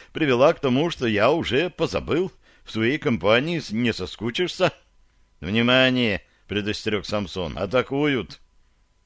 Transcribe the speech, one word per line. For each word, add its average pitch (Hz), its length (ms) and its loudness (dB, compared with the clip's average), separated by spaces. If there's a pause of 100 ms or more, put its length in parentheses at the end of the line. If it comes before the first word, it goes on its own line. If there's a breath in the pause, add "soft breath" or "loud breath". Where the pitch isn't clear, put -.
(140 loud breath)
«привела 143 400 4
к - 60 -10
тому, 139 280 2
что 135 180 -4
я 110 240 4
уже 127 380 0
позабыл. 160 640 -2 (320 soft breath)
В - 60 -20
своей 117 260 0
компании 131 640 0
с-, 127 120 -10
не 113 220 0
соскучишься». 123 800 -4 (680)
«Внимание!» — 120 840 2 (260 soft breath)
предостерег 104 560 -4
Самсон. 87 540 -6
«Атакуют!» 127 840 -2 (640)